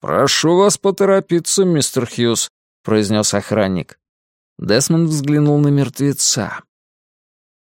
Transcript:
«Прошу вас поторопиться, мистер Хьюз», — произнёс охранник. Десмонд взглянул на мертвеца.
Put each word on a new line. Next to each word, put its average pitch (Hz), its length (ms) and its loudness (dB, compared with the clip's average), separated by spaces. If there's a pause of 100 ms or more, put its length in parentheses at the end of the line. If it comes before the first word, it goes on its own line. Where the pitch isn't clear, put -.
«Прошу 139 540 0
вас 196 220 2
поторопиться, 196 840 0
мистер 143 420 0
Хьюз», — 117 440 -2 (320)
произнёс 107 520 0
охранник. 98 680 -2 (580)
Десмонд 156 500 0
взглянул 147 520 2
на 147 80 2
мертвеца. 135 960 -2 (1160)